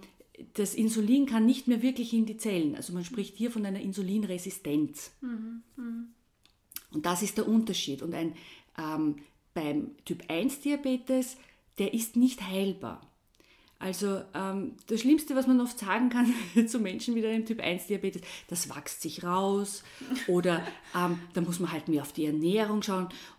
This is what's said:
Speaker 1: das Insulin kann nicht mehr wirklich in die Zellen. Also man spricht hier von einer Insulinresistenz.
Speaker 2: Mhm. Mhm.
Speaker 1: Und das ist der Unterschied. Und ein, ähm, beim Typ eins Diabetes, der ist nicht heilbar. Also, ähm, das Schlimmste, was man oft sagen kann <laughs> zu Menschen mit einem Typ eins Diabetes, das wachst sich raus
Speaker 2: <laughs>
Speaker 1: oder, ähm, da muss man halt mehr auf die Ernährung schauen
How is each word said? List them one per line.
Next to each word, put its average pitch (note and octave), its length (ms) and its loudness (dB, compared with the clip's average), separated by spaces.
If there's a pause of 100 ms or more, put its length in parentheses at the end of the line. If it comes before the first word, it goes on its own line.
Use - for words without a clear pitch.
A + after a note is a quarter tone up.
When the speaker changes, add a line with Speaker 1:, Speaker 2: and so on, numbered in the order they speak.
(560)
Speaker 1:
das G3 180 0
Insulin A3+ 540 4
kann A3 180 4
nicht C4 220 4
mehr A#3+ 160 2
wirklich B3 300 0
in A3+ 120 4
die A3 120 -8
Zellen. E3+ 380 0
Also F3 180 -10
man F3+ 120 -4
spricht G3+ 320 -6
hier A#3 140 -2
von G#3+ 160 -4
einer G3 140 -4
Insulinresistenz. F#3 1300 -2 (100)
Speaker 2:
Mhm. A#3 400 -8 (140)
Mhm. A#3 320 -8 (840)
Speaker 1:
Und D3+ 140 -4
das F3 160 0
ist G#3 160 -2
der A3 100 0
Unterschied. G#3 540 2
Und E3+ 140 -6
ein, E3 180 -2 (460)
ähm, D#3 380 -2 (360)
beim D#3 380 -2 (140)
Typ E3+ 240 -6
eins G#3+ 320 0
Diabetes, C4 760 0 (400)
der G3+ 160 0
ist A3+ 220 -2
nicht B3+ 260 4
heilbar. F#3 600 -4 (800)
Also, F#3+ 420 -2 (120)
ähm, F#3+ 420 -4 (120)
das A3+ 140 0
Schlimmste, C#4+ 340 6
was C4 100 4
man B3+ 140 8
oft A#3+ 180 0
sagen G#3+ 320 2
kann A#3+ 240 6 (160)
<laughs> A3+ 180 6
zu A#3+ 120 -2
Menschen A3 360 -2
mit A3+ 100 0
einem A3 200 0
Typ A3+ 140 -4
eins F3 280 -2
Diabetes, F#3+ 340 -2 (260)
das F3 220 -4
wachst - 320 -10
sich - 240 -8
raus G3 580 0 (220)
Speaker 2:
<laughs> - 220 -6
Speaker 1:
oder, F3 380 2 (300)
ähm, F3 240 0 (140)
da F3+ 80 0
muss F3 180 -2
man E3+ 140 0
halt D3+ 160 -6
mehr D3 120 2
auf C#3 120 -10
die - 120 -2
Ernährung G3 560 2
schauen F#3 280 -2 (300)